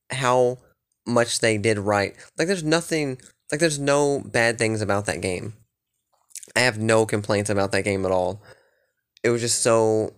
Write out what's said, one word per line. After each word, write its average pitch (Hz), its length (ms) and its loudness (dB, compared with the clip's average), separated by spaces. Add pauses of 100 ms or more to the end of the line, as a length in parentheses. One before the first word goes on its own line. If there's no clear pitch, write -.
how 127 480 2 (500)
much 120 320 0
they 110 180 2
did 104 220 0
right. 101 340 0 (240)
Like, 160 120 -2
there's 185 140 -4
nothing, 156 560 -2 (320)
like, 151 100 -4
there's 156 180 0
no 143 460 2
bad 117 320 0
things 110 240 0
about 101 240 0
that 82 160 -4
game. 95 320 -6 (1040)
I 113 40 4
have 123 160 2
no 110 280 4
complaints 104 440 -2
about 98 220 0
that 98 120 0
game 98 220 0
at 92 60 0
all. 92 300 0 (800)
It 117 100 2
was 120 100 -2
just 117 200 -2
so, 110 560 2